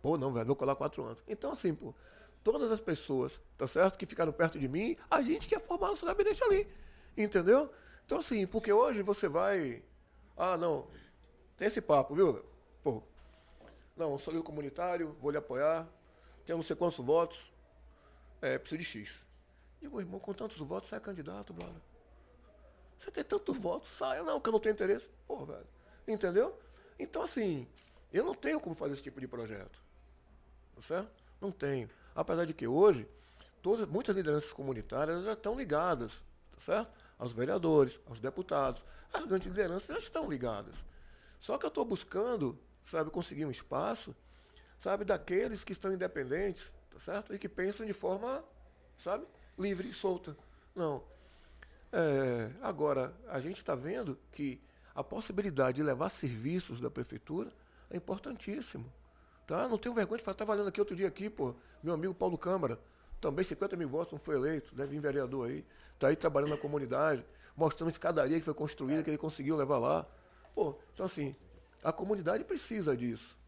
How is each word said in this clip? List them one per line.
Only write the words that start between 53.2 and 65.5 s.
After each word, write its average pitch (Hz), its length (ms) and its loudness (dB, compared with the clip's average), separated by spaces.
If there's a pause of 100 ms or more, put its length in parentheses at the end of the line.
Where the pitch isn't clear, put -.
a 135 100 -2
gente 165 240 -6
tá 160 100 0
vendo 156 440 -4 (140)
que 139 280 -4 (340)
a - 100 -6
possibilidade 175 760 0
de 151 60 0
levar 147 260 0
serviços 127 720 -4
da 123 80 -2
prefeitura 151 640 -8 (380)
é - 80 -10
importantíssimo. 202 960 -8 (560)
Tá? 185 200 0
Não 226 100 0
tenho 240 180 -4
vergonha 214 220 0
de 226 60 -8
falar, 190 120 -4
tava 214 200 -2
lendo 202 120 0
aqui 190 140 -4
outro 208 140 0
dia 190 120 2
aqui, 196 220 -4
pô, 127 260 -2 (260)
meu 165 120 0
amigo 175 200 0
Paulo 180 240 0
Câmara, 170 420 0 (420)
também 151 240 2
cinquenta 196 320 -2
mil 165 100 0
votos, 156 260 -2
não 147 60 -8
foi 156 160 -2
eleito, 143 400 0
deve 139 160 -4
vir 147 80 -4
vereador 135 480 0
aí, 151 160 -6 (360)